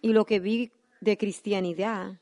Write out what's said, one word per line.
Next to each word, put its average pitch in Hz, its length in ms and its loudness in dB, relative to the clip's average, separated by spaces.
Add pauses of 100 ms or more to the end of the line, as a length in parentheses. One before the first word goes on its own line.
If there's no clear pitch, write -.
Y 220 100 2
lo 220 120 6
que 208 160 2
vi 226 320 -2 (280)
de 208 180 2
cristianidad 190 1040 -4